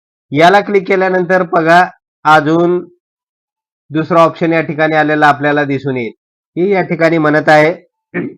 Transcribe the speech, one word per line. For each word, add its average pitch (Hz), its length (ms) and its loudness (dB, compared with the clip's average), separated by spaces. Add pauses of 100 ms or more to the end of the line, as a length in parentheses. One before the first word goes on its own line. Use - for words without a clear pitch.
(320)
याला 175 280 4
क्लिक 196 280 -2
केल्यानंतर 185 600 0
बघा 170 340 2 (400)
अजून 160 540 2 (1120)
दुसरा 160 320 0
ऑप्शन 170 300 0
या 165 100 0
ठिकाणी 156 340 -4
आलेला 151 320 0
आपल्याला 143 360 0
दिसून 135 320 -4
येईल. 117 160 -8 (440)
हे 175 140 -2
या 185 120 0
ठिकाणी 165 360 -2
म्हणत 151 300 0
आहे, 156 240 4 (640)